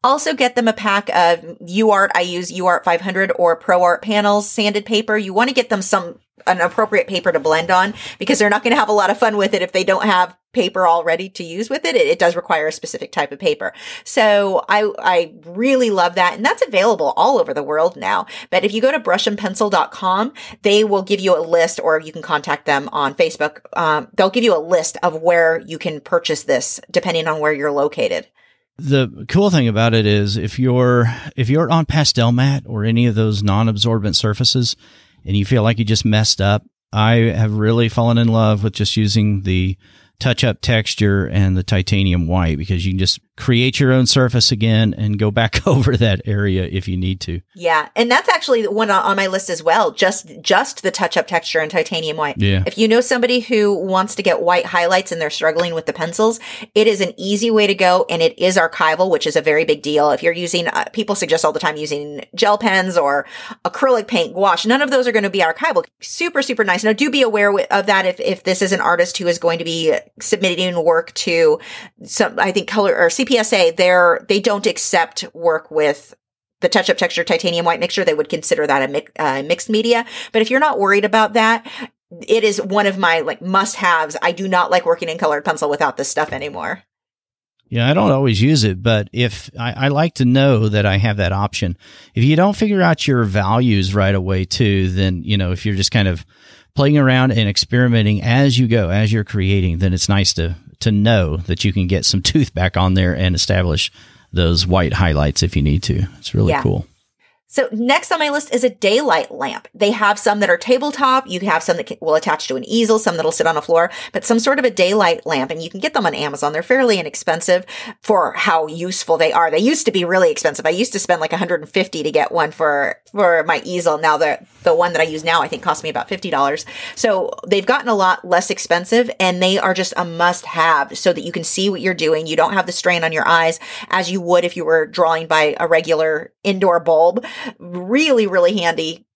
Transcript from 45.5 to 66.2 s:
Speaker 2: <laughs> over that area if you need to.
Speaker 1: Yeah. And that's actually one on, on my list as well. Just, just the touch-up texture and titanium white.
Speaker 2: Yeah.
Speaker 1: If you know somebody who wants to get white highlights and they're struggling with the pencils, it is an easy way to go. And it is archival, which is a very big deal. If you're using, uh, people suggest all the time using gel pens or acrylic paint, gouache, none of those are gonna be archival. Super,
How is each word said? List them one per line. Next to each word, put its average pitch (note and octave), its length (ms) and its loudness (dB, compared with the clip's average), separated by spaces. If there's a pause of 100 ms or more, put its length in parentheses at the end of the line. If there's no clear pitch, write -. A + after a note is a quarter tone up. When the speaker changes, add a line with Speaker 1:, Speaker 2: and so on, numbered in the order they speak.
Speaker 2:
<laughs> - 0 -
over B2 300 2
that G#2 260 0
area G2+ 480 -2
if F#2 160 -6
you F#2 80 -4
need F#2 240 -4
to. F2 220 -8 (120)
Speaker 1:
Yeah. E3 440 -4
And A#3+ 120 0
that's C#4+ 200 2
actually C4 360 0
one G#3 240 -2
on, G3 140 2
on F#3+ 140 0
my G3 100 0
list F#3+ 220 -4
as E3 120 -6
well. E3 300 2
Just, - 400 -2 (100)
just - 420 0
the F#3+ 80 0
touch-up E3+ 360 -2
texture E3 320 -2
and D#3 100 -4
titanium D#3+ 460 -4
white. D3+ 220 -6
Speaker 2:
Yeah. F#2+ 280 0
Speaker 1:
If - 120 -6
you A3 100 2
know A3+ 140 4
somebody A#3+ 400 0
who G#3 360 0
wants F#3+ 380 -2
to G3+ 80 -8
get F3 180 2
white F3 240 2
highlights F#3 460 0
and E3 80 -6
they're D3+ 100 -4
struggling E3 440 -2
with D#3+ 120 -6
the D3 60 -4
pencils, G#3+ 480 -2 (340)
it G#3+ 140 4
is G3+ 140 0
an F3+ 160 -2
easy G3+ 340 -2
way G#3+ 160 2
to G3 80 0
go. F#3 340 2
And E3 120 -2
it E3 180 0
is F#3 160 2
archival, E3 560 0
which D#3 160 -2
is D3 80 -4
a D#3 60 2
very D#3 240 2
big D3+ 160 0
deal. D3 300 2
If - 120 -2
you're E3+ 80 2
using, E3+ 380 -4
uh, - 240 -4
people G#3+ 220 -4
suggest - 280 -2
all D#3 80 2
the D3+ 80 -4
time D3+ 160 -2
using D3 480 -8 (120)
gel G#3 220 2
pens F#3+ 400 0
or C#3+ 300 2 (380)
acrylic A3+ 420 0
paint, F3 260 -2
gouache, F#3 320 2
none B3+ 160 2
of C#4 100 -2
those B3+ 180 2
are - 20 -2
gonna G3+ 180 0
be F#3+ 100 -4
archival. A#3+ 440 0 (160)
Super, - 420 -4